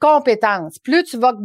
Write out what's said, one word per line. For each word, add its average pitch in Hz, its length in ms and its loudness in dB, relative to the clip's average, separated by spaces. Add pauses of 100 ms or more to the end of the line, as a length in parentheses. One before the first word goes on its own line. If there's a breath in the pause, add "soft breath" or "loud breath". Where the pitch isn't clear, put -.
compétences. 214 760 0
Plus 330 260 0
tu 262 140 -12
vas 247 140 2
g-, 214 120 -10